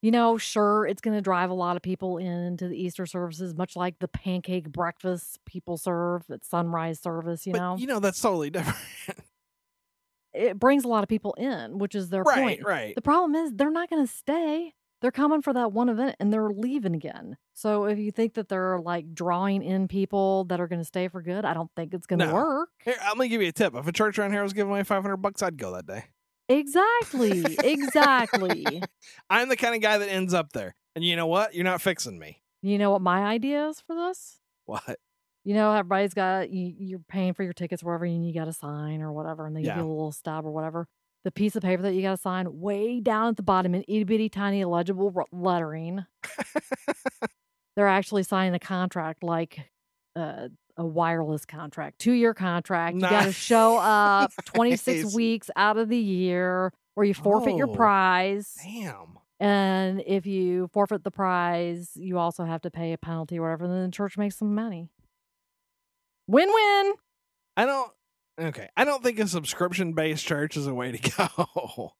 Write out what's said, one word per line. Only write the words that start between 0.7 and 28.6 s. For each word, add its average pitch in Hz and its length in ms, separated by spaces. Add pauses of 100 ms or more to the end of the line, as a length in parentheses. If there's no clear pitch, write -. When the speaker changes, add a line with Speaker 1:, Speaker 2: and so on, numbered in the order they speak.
Speaker 1:
it's 190 140
gonna 214 220
drive 180 280
a 185 40
lot 180 220
of 180 60
people 185 360
into 175 500
the 165 80
Easter 180 300
services, 175 480
much 175 220
like 180 240
the 180 80
pancake 180 600
breakfast 175 800
people 175 300
serve 175 540
at - 140
sunrise 170 560
service, 165 460
you 190 60
Speaker 2:
But, 180 80
Speaker 1:
know? 180 160
Speaker 2:
you 240 100
know, 247 140
that's 196 200
totally 170 300
<laughs> - 0
different. 165 280 (1600)
Speaker 1:
It 202 240
brings 262 260
a 247 40
lot 220 160
of - 40
people 214 260
in, 180 440
which 196 160
is 190 140
their 190 140
Speaker 2:
Right, 262 200
Speaker 1:
point. 233 220
Speaker 2:
right. 143 300
Speaker 1:
The 233 80
problem 311 320
is 320 200
they're 277 160
not 339 200
gonna 302 160
stay. 311 680 (280)
They're 254 80
coming 294 320
for 277 100
that 240 200
one 233 160
event 240 320
and 202 120
they're 214 180
leaving 214 440
again. - 420 (180)
So 208 300
if 208 140
you 208 140
think 226 220
that 214 140
they're, 185 300
like, 170 360
drawing 180 480
in 190 260
people 196 560
that 175 160
are 175 80
gonna 170 160
stay 185 240
for 180 140
good, 180 220
I 170 100
don't 165 220
think 165 160
it's 180 140
gonna 175 200
Speaker 2:
No. 156 80
Speaker 1:
work. 294 360 (140)
Speaker 2:
Here, 240 180
I'm 208 160
gonna 254 100
give 226 140
you 180 60
a 160 40
tip. 180 220
If 131 120
a 170 60
church 214 260
around 202 140
here 202 100
was 196 100
giving 202 180
away 202 140
five 196 180
hundred 196 160
bucks, 196 240
I'd 170 160
go 98 180
that 90 100
day. 101 180 (440)
Speaker 1:
Exactly, 285 1080
Speaker 2:
<laughs> - 80
Speaker 1:
exactly. 247 1160 (480)